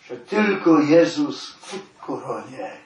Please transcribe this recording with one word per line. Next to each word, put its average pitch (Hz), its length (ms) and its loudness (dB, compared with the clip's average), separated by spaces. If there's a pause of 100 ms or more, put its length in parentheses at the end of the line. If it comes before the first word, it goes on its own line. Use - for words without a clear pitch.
że - 100 -14
tylko 196 640 2
Jezus 147 720 2
w - 540 -18
koronie - 680 -12 (140)